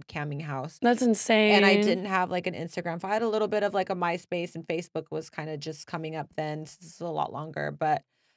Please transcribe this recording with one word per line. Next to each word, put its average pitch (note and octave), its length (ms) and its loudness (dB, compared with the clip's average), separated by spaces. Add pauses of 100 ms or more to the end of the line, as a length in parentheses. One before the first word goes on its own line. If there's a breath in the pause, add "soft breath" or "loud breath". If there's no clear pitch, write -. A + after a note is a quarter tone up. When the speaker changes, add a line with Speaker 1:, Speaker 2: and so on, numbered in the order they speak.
Speaker 1:
camming D3 360 -6
house. C#3+ 400 -8
Speaker 2:
That's A#3+ 180 4
insane. G#3+ 540 6
Speaker 1:
And G3+ 100 8
I G3 120 8
didn't G3+ 280 2
have, F#3 240 0
like, F3+ 180 -2
an F3 60 -2
Instagram. E3+ 500 -6
I F#3+ 100 -6
had A3+ 100 2
a A3+ 60 0
little G#3+ 180 2
bit G#3 160 0
of, G3+ 100 0
like, F#3+ 160 0
a F#3+ 60 -2
MySpace, F3 600 -2
and E3 120 -6
Facebook E3 420 -4
was D#3 220 -8
kinda D#3 260 -8
just D3 300 -10
coming D#3+ 280 -6
up D#3 200 -6
then. D#3 320 -4
So - 140 -16
this D#3+ 140 -20
is - 60 -20
a E3+ 60 -6
lot D3+ 260 -2
longer, D3 380 -6
but, D3+ 320 0 (340)